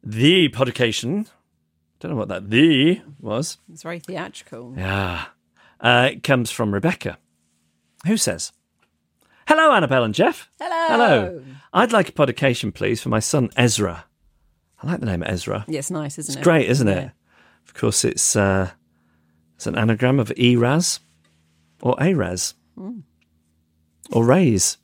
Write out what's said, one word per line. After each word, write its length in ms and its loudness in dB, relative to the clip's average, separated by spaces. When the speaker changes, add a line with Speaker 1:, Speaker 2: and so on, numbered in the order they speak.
Speaker 1:
The 360 4
podcation, 760 -2
don't 120 -10
know 60 -4
what 100 -4
that 220 -8
"the" 520 2
was. 380 -6
Speaker 2:
It's 120 -20
very 160 -14
theatrical. 800 -16
Speaker 1:
Yeah. 480 -6
Uh, 320 4
it 120 -16
comes 280 0
from 220 -2
Rebecca, 440 -4
who 120 2
says, 340 -4
"Hello, 260 6
Annabelle 300 2
and 100 -2
Jeff." 360 0
Speaker 2:
Hello. 300 -2
Speaker 1:
Hello. 540 2
"I'd 180 2
like 180 2
a 20 -20
podcation, 600 0
please, 280 -4
for 80 -6
my 100 2
son 380 0
Ezra." 480 0
I 60 -8
like 120 -4
the 80 -6
name 160 -2
Ezra. 440 -6
Speaker 2:
Yeah, 120 -6
it's 100 -10
nice, 300 -8
isn't 140 -10
Speaker 1:
It's 80 -12
Speaker 2:
it? 20 -10
Speaker 1:
great, 260 4
isn't 180 2
Speaker 2:
Yeah. 120 2
Speaker 1:
it? 120 -12
Of 60 -20
course, 320 -2
it's, 300 0
uh, 360 2
it's 100 -14
an 120 -4
anagram 420 2
of 80 -2
Eraz 640 2
or 200 0
Ares 520 -2
Speaker 2:
Mm. 260 -14
Speaker 1:
or 140 2
Rays. 580 4